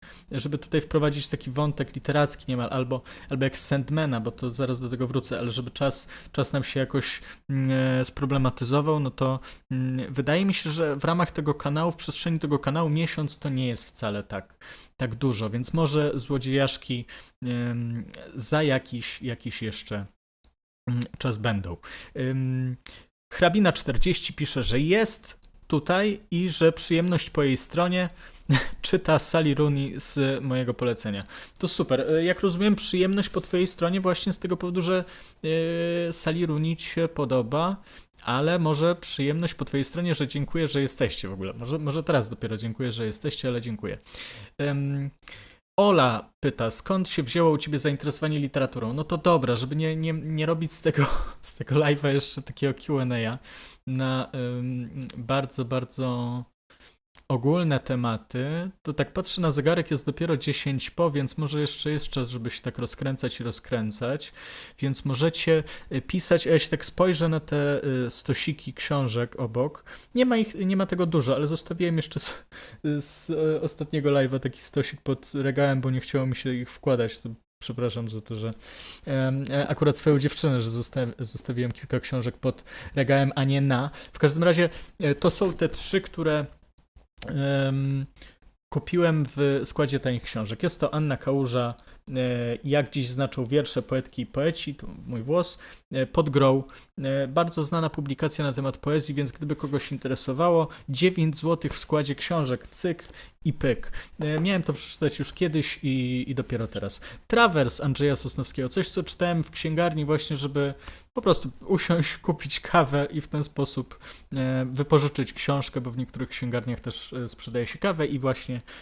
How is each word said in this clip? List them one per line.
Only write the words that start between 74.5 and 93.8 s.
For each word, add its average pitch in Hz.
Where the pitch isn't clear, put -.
stosik -
pod -
regałem, 139
bo 131
nie 127
chciało 131
mi 127
się 131
ich 123
wkładać. -
To 117
przepraszam 120
za 107
to, 113
że, 110
em, 135
e, 139
akurat 143
swoją 147
dziewczynę, 135
że 113
zosta-, 120
zostawiłem 123
kilka -
książek 123
pod -
regałem, 139
a 139
nie 139
na. 139
W -
każdym 151
razie, 170
e, 143
to -
są 185
te 160
trzy, -
które, 156
em, 139
kupiłem 165
w 139
składzie 139
tanich 123
książek. 110
Jest 170
to 143
Anna 151
Kałuża, 123
e, 135
Jak 143
dziś 127
znaczą 127
wiersze 143